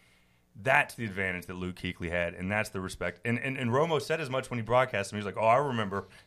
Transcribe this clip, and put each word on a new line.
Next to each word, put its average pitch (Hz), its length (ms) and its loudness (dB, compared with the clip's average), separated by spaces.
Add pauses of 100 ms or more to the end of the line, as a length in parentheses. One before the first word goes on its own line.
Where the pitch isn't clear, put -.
(600)
That's 131 340 2
the 120 120 -6
advantage 92 400 -2
that 92 80 -8
Luke 90 220 -4
Kuechly 87 340 -4
had, 87 240 0
and 90 180 -4
that's 107 160 0
the 98 120 -6
respect. 90 440 -6
And, 117 140 0
and, 135 180 -4
and 127 140 -2
Romo 151 320 2
said 160 180 -2
as 147 80 -4
much 127 220 -2
when 123 80 -2
he 113 40 -2
broadcast 113 480 2
him. 104 60 -6
He 104 80 -2
was 95 100 -4
like, - 80 -2
"Oh, 110 60 6
I 117 80 8
remember, 113 520 0 (180)